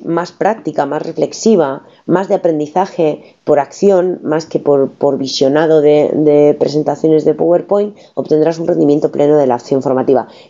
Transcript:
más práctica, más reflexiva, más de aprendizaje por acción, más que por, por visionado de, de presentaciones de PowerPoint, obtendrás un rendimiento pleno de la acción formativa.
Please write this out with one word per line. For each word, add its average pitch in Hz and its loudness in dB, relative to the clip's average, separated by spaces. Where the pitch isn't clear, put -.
más 170 -4
práctica, 160 -4
más 151 -6
reflexiva, 156 -2
más 180 -2
de 202 2
aprendizaje 160 -2
por 147 2
acción, 180 0
más 156 -4
que - -6
por, 139 0
por 139 -2
visionado 147 0
de, 147 4
de 147 2
presentaciones 147 0
de 156 2
PowerPoint, 175 0
obtendrás 156 -2
un 165 -6
rendimiento 147 0
pleno 147 2
de 143 2
la 123 0
acción 135 -2
formativa. 131 0